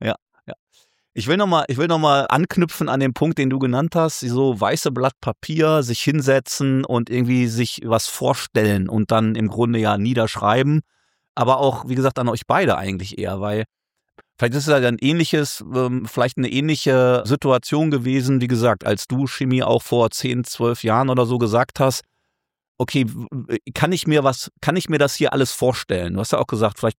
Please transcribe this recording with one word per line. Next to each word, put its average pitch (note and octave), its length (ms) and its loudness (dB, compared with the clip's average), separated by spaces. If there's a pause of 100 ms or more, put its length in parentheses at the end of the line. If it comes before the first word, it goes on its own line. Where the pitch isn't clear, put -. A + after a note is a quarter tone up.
Ja, G#2+ 140 -2 (300)
ja. C#3 60 -14 (640)
Ich A2+ 140 -6
will E3+ 100 2
noch G#3 80 2
mal, E3 220 2
ich B2+ 100 -4
will E3 100 0
noch E3 100 2
mal C#3+ 300 4
anknüpfen E3 600 0
an C3+ 100 0
den C3 140 0
Punkt, D#3+ 240 0
den C3+ 100 2
du C3 100 0
genannt C3+ 360 0
hast, D#3+ 260 0
so B2 400 0
weiße C3 320 0
Blatt B2+ 300 0
Papier, D#3 600 0
sich A#2+ 200 -4
hinsetzen C3+ 840 2
und A#2 240 -2
irgendwie B2 380 2
sich A2+ 400 -2
was A2+ 200 2
vorstellen G#2+ 840 0
und G#2+ 220 0
dann A2 220 2
im A2 140 0
Grunde A#2 300 0
ja G#2+ 180 0
niederschreiben. A#2+ 840 0 (520)
Aber A#2+ 220 2
auch, B2+ 320 0
wie B2+ 60 -4
gesagt, C3 240 0
an A#2+ 100 -2
euch A2 180 -4
beide C3+ 300 2
eigentlich F#2+ 420 -6
eher, F#2+ 220 -6
weil G#2 240 -4 (760)
vielleicht A#2+ 140 0
ist C#3+ 140 -2
es - 20 4
ja D3 60 6 (100)
ein A#2+ 140 0
ähnliches, D3+ 640 0 (100)
ähm, B2+ 320 -2
vielleicht B2 320 -2
eine B2+ 100 0
ähnliche C3 800 2
Situation C#3+ 640 2
gewesen, C3 500 0
wie B2 60 0
gesagt, A#2 400 2
als G#2+ 220 -2
du, C3+ 180 -2
Chemie, B2+ 380 -2
auch A#2 180 2
vor A#2 300 2
zehn, B2 320 -4
zwölf A#2 400 -4
Jahren A#2 260 2
oder B2+ 160 2
so A#2+ 120 0
gesagt A#2 420 0
hast, C3+ 220 0 (760)
okay, B2+ 300 0
w-, A#2 240 -10
w-, A#2+ 260 -6 (160)
kann D#3 180 0
ich F3 140 -2
mir D3+ 180 2
was, C3 260 -2 (100)
kann D#3 160 -2
ich - 120 -4
mir D#3 100 0
das C#3+ 180 2
hier D3 160 0
alles C3+ 200 0
vorstellen? F#2 640 -2
Du F#2+ 60 -2
hast - 120 -6
ja A2+ 60 2
auch A#2+ 80 0
gesagt, G#2+ 320 0
vielleicht A2+ 200 -2